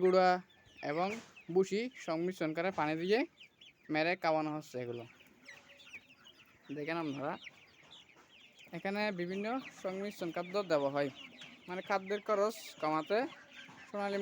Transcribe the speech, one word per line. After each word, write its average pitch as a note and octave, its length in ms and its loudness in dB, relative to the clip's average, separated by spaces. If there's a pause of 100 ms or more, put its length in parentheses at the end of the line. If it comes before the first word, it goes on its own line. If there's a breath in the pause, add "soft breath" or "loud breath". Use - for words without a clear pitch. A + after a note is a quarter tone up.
গুঁড়া F#3 260 8 (640)
এবং E3+ 160 2 (460)
ভুসি F#3+ 280 4 (260)
সংমিশ্রণ E3+ 500 0
করে E3+ 120 0 (100)
পানি D#3 220 2
দিয়ে G3 180 4 (760)
মেরে D#3+ 200 4 (100)
খাওয়ানো D#3 320 4
হচ্ছে D3+ 280 -8
এগুলো। A#2+ 200 -6 (1700)
দেখেন D3+ 260 -4
আপনারা, C#3+ 300 -4 (1400)
এখানে G3 240 -2 (180)
বিভিন্ন F#3 260 -2 (380)
সংমিশ্রণ F#3+ 520 -4
খাদ্য F3+ 200 -4 (160)
দেওয়া C#3+ 240 4
হয়, C#3+ 140 2 (580)
মানে F3+ 220 -6
খাদ্যের G3 380 0
খরচ G#3+ 280 2 (260)
কমাতে D#3 380 2 (680)
সোনালী G3+ 340 -2